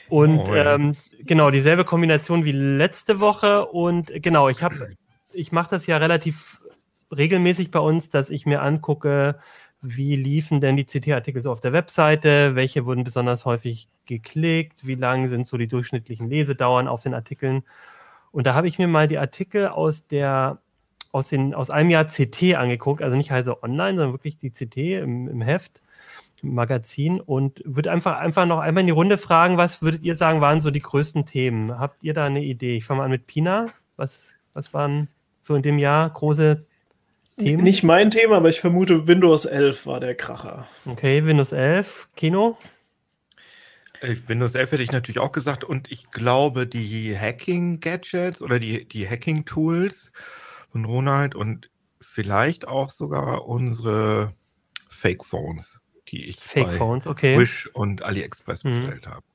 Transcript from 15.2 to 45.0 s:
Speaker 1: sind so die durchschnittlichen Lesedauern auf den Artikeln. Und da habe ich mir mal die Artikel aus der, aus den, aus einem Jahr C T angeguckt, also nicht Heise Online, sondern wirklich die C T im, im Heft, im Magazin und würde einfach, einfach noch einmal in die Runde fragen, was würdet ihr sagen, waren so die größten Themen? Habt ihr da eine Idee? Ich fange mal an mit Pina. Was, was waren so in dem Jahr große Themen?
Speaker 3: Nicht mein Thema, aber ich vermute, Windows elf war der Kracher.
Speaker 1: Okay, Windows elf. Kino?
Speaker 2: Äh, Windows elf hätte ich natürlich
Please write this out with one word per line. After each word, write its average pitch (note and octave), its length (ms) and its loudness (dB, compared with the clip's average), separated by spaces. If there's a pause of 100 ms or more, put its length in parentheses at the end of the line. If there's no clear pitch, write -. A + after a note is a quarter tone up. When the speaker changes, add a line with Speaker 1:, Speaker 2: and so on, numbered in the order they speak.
Speaker 1:
sind B2 200 -4
so C3 100 -8
die A#2 100 -2
durchschnittlichen A#2 600 -6
Lesedauern C3 580 0
auf A#2+ 140 -6
den B2+ 140 -4
Artikeln. C3 480 -4 (680)
Und C3+ 140 -2
da B2+ 80 2
habe D#3+ 140 2
ich D#3+ 100 -6
mir F3+ 100 2
mal D#3 200 4
die D3+ 100 -2
Artikel F#3+ 520 -4
aus D#3 360 -4
der, C3+ 540 -2 (540)
aus C3 160 -2
den, C#3 260 -2
aus C#3 160 -6
einem D3+ 180 4
Jahr D#3+ 180 4
C D3 200 -2
T F3+ 260 2
angeguckt, C3 480 0
also C3 160 0
nicht C#3+ 140 -2
Heise B2 320 -2
Online, F3 340 -2
sondern C#3 160 0
wirklich D3+ 240 -10
die B2+ 160 -10
C A#2+ 140 -10
T E3 320 -6
im, B2 280 -6
im A#2 140 -8
Heft, C#3+ 400 -4 (640)
im C#3 100 -6
Magazin C3 680 -2
und C3+ 440 -4
würde D3+ 240 -4
einfach, F3 280 -2
einfach E3 280 0
noch E3+ 140 0
einmal D#3+ 220 0
in F#3 60 4
die F3 40 4
Runde F3+ 260 4
fragen, F3+ 400 4
was F3 240 0
würdet D#3+ 220 -2
ihr E3+ 140 -2
sagen, D#3+ 240 2
waren D3 180 4
so D3+ 100 0
die C#3+ 120 -2
größten D3 440 -2
Themen? A#2+ 540 -4
Habt C#3+ 240 -8
ihr D#3 100 -6
da D#3 120 -2
eine C#3+ 180 -2
Idee? B2 320 -6
Ich A2 100 -6
fange C3+ 140 -2
mal C3+ 60 -2
an C3 60 -2
mit B2+ 140 -4
Pina. F#3+ 420 -2 (280)
Was, - 400 -12 (180)
was - 200 -14
waren D3 340 -2 (340)
so D3+ 140 -2
in C#3 80 0
dem D3 160 2
Jahr D3 300 4
große D3+ 560 2 (760)
Themen? D#3+ 240 2
Speaker 3:
Nicht F#3+ 200 6
mein F3+ 280 6
Thema, A3 240 4
aber E3 140 6
ich D#3+ 100 0
vermute, F3 480 2
Windows F3 380 6
elf C#3 420 0
war B2+ 140 -6
der B2+ 120 -6
Kracher. - 540 -12 (180)
Speaker 1:
Okay, C3+ 400 0
Windows D3 280 4
elf. D#3 640 -2
Kino? G3 400 0 (1400)
Speaker 2:
Äh, B2 160 -6 (100)
Windows A#2+ 260 -2
elf B2+ 200 0
hätte C3 100 0
ich B2 80 -4
natürlich B2 280 -4